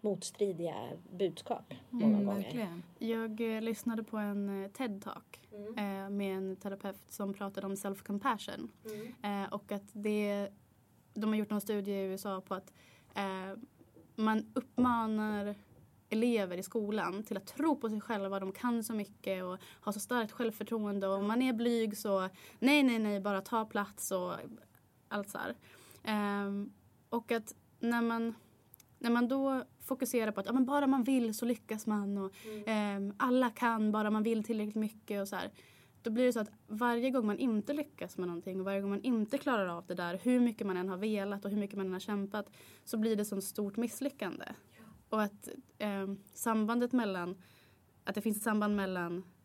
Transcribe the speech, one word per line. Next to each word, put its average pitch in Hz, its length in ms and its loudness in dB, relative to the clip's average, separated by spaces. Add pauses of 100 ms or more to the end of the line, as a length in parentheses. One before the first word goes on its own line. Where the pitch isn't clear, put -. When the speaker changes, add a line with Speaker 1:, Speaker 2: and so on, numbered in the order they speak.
Speaker 1:
motstridiga 185 720 0 (360)
budskap 185 640 -2 (160)
många 233 160 2
Speaker 2:
Mm, 208 200 6
Speaker 1:
gånger. 202 160 0
Speaker 2:
verkligen. 175 420 -6 (160)
Speaker 3:
Jag, 226 560 -2
eh, 220 60 -4
lyssnade 226 420 -2
på 220 140 -6
en, 202 460 -2
eh, 202 80 -8
ted-talk, 214 680 -8 (120)
Speaker 1:
Mm. 208 160 -12 (360)
Speaker 3:
eh, 196 60 -8
med 196 280 -2
en 190 180 -4
terapeut 196 420 -8 (100)
som 196 260 -4
pratade 196 340 -6
om 196 80 -2
self-compassion. 202 960 -4 (160)
Speaker 1:
Mm. 214 580 -6
Speaker 3:
Eh, 196 100 -6
och 208 180 -8
att 202 220 -8
det, 202 560 0 (640)
de 220 160 0
har 214 60 2
gjort 208 140 0
någon 208 120 0
studie 202 300 -2
i 196 140 0
U 190 80 -2
S 196 120 -8
A 190 220 -2
på 190 80 -2
att, 196 180 -12 (420)
eh, 190 420 -4 (580)
man 220 380 2
uppmanar 214 1000 2 (540)
elever 214 480 2
i 185 60 -6
skolan 208 600 -2
till 208 140 -6
att 190 100 -8
tro 294 280 2
på 233 140 -4
sig 214 120 -2
själva, 196 380 -2
de 190 120 -4
kan 233 320 0
så 226 100 -6
mycket 196 500 -4
och 185 200 -6
har - 280 -6
så 208 80 -4
starkt 226 320 0
självförtroende, 214 760 -2
och 190 80 2
om 202 120 0
man 226 140 2
är 262 120 4
blyg 226 440 2
så 190 320 0 (300)
nej, 277 240 8
nej, 233 160 6
nej, 208 200 2
bara 196 220 0
ta 220 240 0
plats 202 460 -4
och 180 220 -2 (760)
allt 202 220 -4
så - 80 -10
här. - 180 -4 (480)
Ehm, 202 680 0 (380)
och 233 220 -2
att 226 240 -2 (240)
när 233 220 2
man, 233 320 0 (680)
när 233 120 0
man 240 160 6
då 269 360 2 (160)
fokuserar 240 520 0
på 202 80 -4
att, 196 60 -2
ja, 233 80 -2
men 262 120 6
bara 285 220 4
man 269 160 4
vill 240 300 4
så 233 120 -4
lyckas 226 420 -2
man 202 300 0
och, 196 140 -2 (140)
Speaker 1:
Mm. 214 220 -8
Speaker 3:
ehm, 208 500 0
alla 254 320 4
kan, 226 420 2
bara 214 180 2
man 214 140 2
vill 220 200 2
tillräckligt 214 320 -2
mycket 214 460 -2
och 196 60 -4
så 202 80 -6
här, 185 160 -4 (500)
då 233 100 -2
blir 247 140 6
det 247 80 6
så 226 60 2
att 214 120 -2 (160)
varje 240 420 2
gång 247 160 2
man 208 120 2
inte 233 360 2
lyckas 294 440 -4
med 180 100 -2
någonting 180 320 -4
och 185 60 -2
varje 196 160 0
gång 196 80 -2
man 202 140 0
inte 233 340 2
klarar 220 300 2
av 170 200 -6
det 185 80 -4
där, 175 280 -4
hur 247 160 6
mycket 233 280 2
man 185 100 0
än 185 120 0
har 185 80 -2
velat 202 480 -2
och 202 60 0
hur 208 80 0
mycket 202 180 -2
man 190 80 0
än 185 80 -2
har 185 60 -4
kämpat, 202 500 -2 (360)
så 233 120 -4
blir 220 180 4
det 208 100 2
sånt 196 180 -4
stort 202 340 -4
misslyckande. 226 680 -4 (320)
Speaker 1:
Ja. - 60 -20 (260)
Speaker 3:
Och 220 120 2
att, 208 280 -2 (280)
ehm, 196 400 -2 (160)
sambandet 233 580 2
mellan 190 500 0 (600)
att 196 120 -2
det 208 60 0
finns 214 160 0
ett - 60 -6
samband 208 320 4
mellan 185 480 -2 (220)